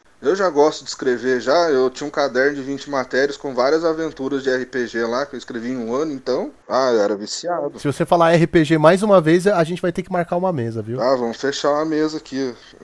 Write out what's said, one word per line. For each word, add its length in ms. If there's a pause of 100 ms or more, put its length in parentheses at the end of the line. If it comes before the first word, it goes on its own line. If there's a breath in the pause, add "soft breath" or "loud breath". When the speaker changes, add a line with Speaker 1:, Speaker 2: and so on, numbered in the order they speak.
(200)
Speaker 1:
Eu 160
já 140
gosto 340
de 60
escrever 500
já, 300
eu 220
tinha 160
um 40
caderno 440
de 80
vinte 260
matérias 480
com 160
várias 320
aventuras 580
de 60
R 160
P 220
G 180
lá, 220
que 80
eu 20
escrevi 320
em 80
um 180
ano, 160
então, 400 (160)
ah, 240
eu 100
era 140
viciado. 640
Speaker 2:
Se 100
você 140
falar 300
R 140
P 180
G 140
mais 240
uma 180
vez, 260
a 160
gente 180
vai 100
ter 100
que 100
marcar 240
uma 160
mesa, 300
viu? 180
Speaker 1:
Ah, 160
vamos 220
fechar 340
uma 140
mesa 320
aqui, 340 (320)